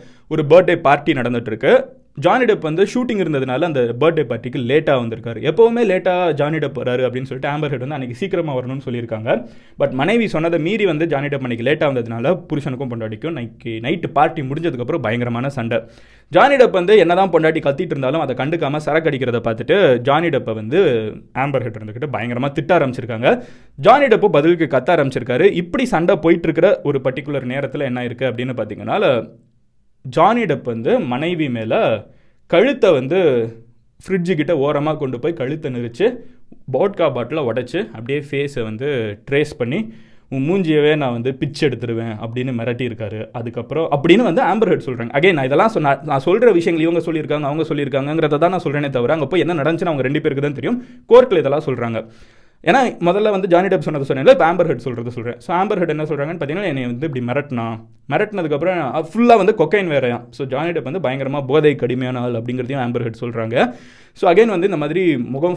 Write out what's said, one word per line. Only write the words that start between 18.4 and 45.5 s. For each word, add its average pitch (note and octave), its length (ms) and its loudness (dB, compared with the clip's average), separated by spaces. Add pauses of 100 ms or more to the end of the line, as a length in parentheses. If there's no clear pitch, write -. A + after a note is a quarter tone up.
சரக்கு D3+ 340 0
அடிக்கிறத B2 340 0
பார்த்துட்டு B2 540 4
ஜானி C#3+ 300 2
டெப்பை A2+ 260 -2
வந்து A2+ 580 0 (220)
ஆம்பர் C3 260 0
ஹெர்ட் A2+ 160 -8
இருந்துக்கிட்டு A2 360 -10
பயங்கரமா A#2+ 400 -4
திட்ட E3 260 2
ஆரம்பிச்சிருக்காங்க. B2+ 640 0 (320)
ஜானி A#3 300 6
டெப்பு G#3 240 4
பதிலுக்கு D#3 480 4
கத்த C3 180 2
ஆரம்பிச்சிருக்காரு. C3+ 580 2
இப்படி F3 320 -2
சண்டை F3+ 320 2
போயிட்டு E3+ 260 0
இருக்கிற E3 400 2
ஒரு C3+ 220 -2
பர்டிகுலர் C#3 420 -4
நேரத்துல C#3 320 -6
என்ன B2 240 -4
ஆயிருக்கு A#2 180 -8
அப்படின்னு B2+ 340 -4
பாத்தீங்கன்னா, A2+ 760 -2 (800)
ஜானி G#3 320 4
டெப் D3 200 -2
வந்து A#2 360 -2
மனைவி C#3+ 520 -2
மேல B2+ 540 -2 (420)
கழுத்தை A3 460 4
வந்து C3+ 560 2 (580)
ஃப்ரிட்ஜு F3+ 280 0
கிட்ட D3 380 0
ஓரமா D3 240 -2
கொண்டு C3 220 -6
போய் D#3 140 -4
கழுத்தை D3+ 400 -6
நெரிச்சு, D#3 440 -2 (560)
வோட்கா E3 400 0
பாட்டிலை B2+ 320 -4
உடைச்சு, B2+ 420 -4
அப்படியே C#3 440 -6
ஃபேஸை C#3+ 320 -4
வந்து A2 560 -4 (120)
ட்ரேஸ் D3 280 0
பண்ணி, D3+ 340 -4 (380)
"உன் C3+ 200 -2
மூஞ்சியவே D#3 460 2
நான் C3+ 160 -2
வந்து B2 220 -4
பிச்சு D3 340 -2
எடுத்துருவேன்" A2+ 540 -4
அப்படின்னு B2 300 -6
மிரட்டியிருக்காரு. A#2 800 -6
அதுக்கப்புறம் A#2+ 580 -6
அப்படின்னு D#3+ 320 4
வந்து G#3+ 200 2
ஆம்பர் G3+ 240 2
ஹெர்ட் D3 200 0
சொல்றாங்க. A#2 280 -8
Again, F3+ 180 4
நான் C#3 120 0
இதெல்லாம் D#3 240 4